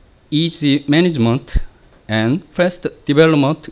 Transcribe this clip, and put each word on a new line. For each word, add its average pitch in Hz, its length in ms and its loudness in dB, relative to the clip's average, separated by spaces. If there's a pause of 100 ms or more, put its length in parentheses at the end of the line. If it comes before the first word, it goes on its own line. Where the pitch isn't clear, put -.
(320)
easy 147 560 -2
management 143 720 0 (500)
and 113 380 -2
fast 180 420 -4 (180)
development 156 680 2